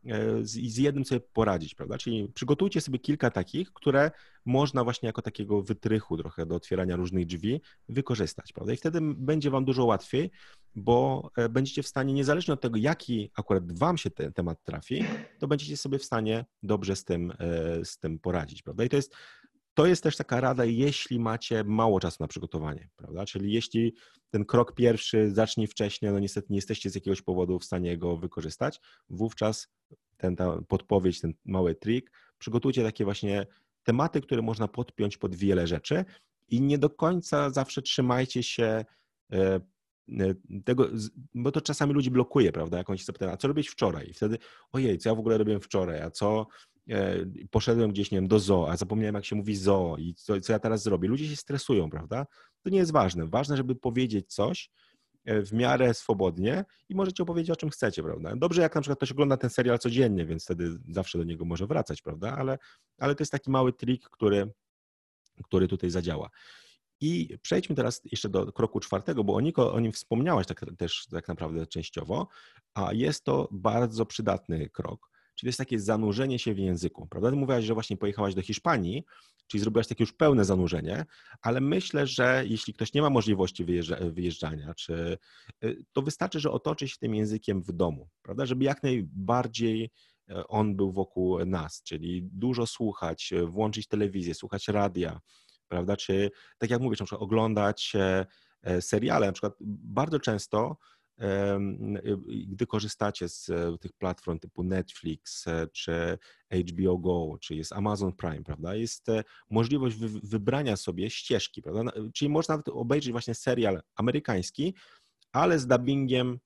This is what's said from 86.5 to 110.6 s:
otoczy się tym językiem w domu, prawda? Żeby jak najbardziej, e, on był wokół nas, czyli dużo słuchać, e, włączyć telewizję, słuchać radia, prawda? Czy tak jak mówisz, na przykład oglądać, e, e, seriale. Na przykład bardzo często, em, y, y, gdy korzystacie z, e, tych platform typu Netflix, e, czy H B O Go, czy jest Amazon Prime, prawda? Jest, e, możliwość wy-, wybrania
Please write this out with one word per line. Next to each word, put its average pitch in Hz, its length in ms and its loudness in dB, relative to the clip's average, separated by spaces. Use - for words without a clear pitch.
otoczy 135 380 -4
się - 120 -12
tym 113 140 -2
językiem 107 480 -2
w 87 100 -8
domu, 82 360 -2
prawda? 123 240 -4
Żeby 127 180 0
jak 139 180 0
najbardziej, 113 1080 0
e, 90 160 -8
on 107 300 2
był 98 160 2
wokół 92 520 0
nas, 87 380 -4
czyli 85 400 -6
dużo 113 440 -2
słuchać, 95 640 -4
e, 87 140 2
włączyć 107 400 -2
telewizję, 95 480 -2
słuchać - 340 -8
radia, 90 520 0
prawda? 87 280 0
Czy 98 340 0
tak 113 120 -2
jak 120 100 2
mówisz, 120 200 -2
na 98 60 -6
przykład - 160 -8
oglądać, 104 720 0
e, 95 320 2
e, 90 200 0
seriale. 107 440 2
Na 98 60 0
przykład 101 280 -4
bardzo 117 600 -2
często, 113 560 -2
em, 101 800 -2
y, 95 40 -6
y, 98 180 -2
gdy 98 200 -4
korzystacie 104 640 -4
z, - 220 -12
e, 85 300 -2
tych 90 120 -12
platform 90 460 -4
typu 87 240 -10
Netflix, - 840 -6
e, 82 260 -2
czy 85 460 -4
H 92 80 0
B 92 180 2
O 90 80 2
Go, 85 420 -2
czy - 140 -8
jest 78 180 -8
Amazon 101 400 -2
Prime, 78 300 -6
prawda? 78 320 -8
Jest, 117 340 -8
e, 107 160 0
możliwość 117 460 0
wy-, 107 260 -6
wybrania 110 540 0